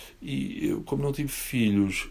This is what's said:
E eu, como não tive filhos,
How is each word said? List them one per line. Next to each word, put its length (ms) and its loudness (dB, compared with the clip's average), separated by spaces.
E 480 -2
eu, 140 0
como 200 -2
não 100 0
tive 160 -2
filhos, 800 2